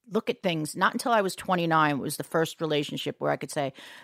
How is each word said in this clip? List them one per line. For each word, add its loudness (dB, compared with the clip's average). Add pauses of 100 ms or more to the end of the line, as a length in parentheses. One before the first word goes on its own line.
(120)
look 0
at -6
things. -2
Not 2
until 0
I 6
was -2
twenty-nine 2
was -6
the -8
first 0
relationship -2
where 0
I 0
could -10
say -2 (320)